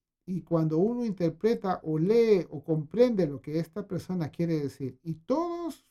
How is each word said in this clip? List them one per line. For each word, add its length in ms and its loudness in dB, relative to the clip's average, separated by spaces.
Y 160 -6
cuando 380 0
uno 260 0
interpreta 800 -2
o 160 -2
lee 500 4
o 160 -12
comprende 640 2
lo 160 -8
que 160 -4
esta 280 -6
persona 440 -4
quiere 280 -2
decir, 440 -6
y 120 -8
todos 760 -4